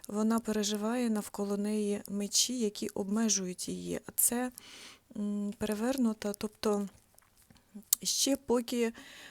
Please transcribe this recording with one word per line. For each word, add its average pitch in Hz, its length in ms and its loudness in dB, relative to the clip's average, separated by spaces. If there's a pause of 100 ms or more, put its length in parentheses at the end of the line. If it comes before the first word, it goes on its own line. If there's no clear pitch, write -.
вона 220 320 2
переживає 214 680 0
навколо 202 480 -2
неї 208 520 0
мечі, 202 500 0
які 214 280 0
обмежують 196 840 0
її. 175 360 -4
А - 100 -14
це, 247 360 2 (680)
м, 208 400 -2
перевернута, 214 760 0
тобто 208 560 0 (1120)
ще - 320 2
поки, 240 580 2 (380)